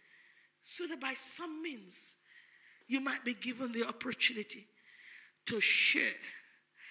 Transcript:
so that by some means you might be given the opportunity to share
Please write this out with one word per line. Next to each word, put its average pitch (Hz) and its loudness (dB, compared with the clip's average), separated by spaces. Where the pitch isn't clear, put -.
so - -6
that 294 -6
by 269 -2
some 320 -4
means 226 -8
you 269 2
might 269 0
be 240 0
given 240 -4
the 226 0
opportunity 226 0
to 220 0
share - 6